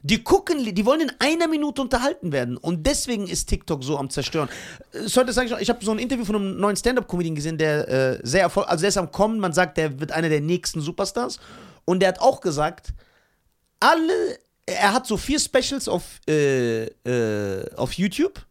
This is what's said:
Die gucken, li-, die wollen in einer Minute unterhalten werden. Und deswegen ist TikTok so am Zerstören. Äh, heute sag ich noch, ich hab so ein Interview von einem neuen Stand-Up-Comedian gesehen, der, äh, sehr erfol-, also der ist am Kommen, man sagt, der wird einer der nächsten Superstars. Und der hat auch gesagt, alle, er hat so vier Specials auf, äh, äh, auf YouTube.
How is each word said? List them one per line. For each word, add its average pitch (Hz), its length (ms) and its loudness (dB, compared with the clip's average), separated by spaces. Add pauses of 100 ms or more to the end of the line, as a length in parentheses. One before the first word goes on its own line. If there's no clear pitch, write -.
Die 220 200 0
gucken, 339 380 2
li-, 214 120 -2
die 202 140 2
wollen 294 160 4
in 277 160 -2
einer 330 300 2
Minute 294 340 -2
unterhalten 254 480 -2
werden. 123 260 -2
Und 160 300 -2
deswegen 233 400 0
ist 170 220 -4
TikTok 156 340 -2
so 147 160 -2
am 135 100 -4
Zerstören. 143 400 -4 (440)
Äh, 208 240 -6
heute 254 160 2
sag 247 140 0
ich 226 40 -6
noch, 233 80 -4
ich 190 100 -2
hab 233 140 0
so 208 80 -2
ein 214 80 0
Interview 240 260 -2
von 208 120 0
einem 196 220 -2
neuen 202 180 2
Stand-Up-Comedian 180 580 0
gesehen, 156 240 -4
der, 151 300 2
äh, 131 340 2
sehr 165 200 2
erfol-, 185 220 2
also 165 180 0
der 202 80 2
ist 190 60 0
am 180 140 -2
Kommen, 214 300 0
man 180 120 0
sagt, 180 240 2
der 151 220 -2
wird 151 140 -6
einer 165 160 0
der 151 120 2
nächsten 170 400 -2
Superstars. 196 600 -4 (440)
Und 180 160 2
der 185 100 6
hat 185 100 -4
auch 269 200 4
gesagt, 156 540 -2 (840)
alle, 320 580 2 (260)
er 196 280 2
hat 247 160 0
so 214 80 0
vier 277 240 -2
Specials - 480 0
auf, - 400 -4
äh, 131 560 2
äh, 107 920 -2
auf - 200 -2
YouTube. 208 560 -2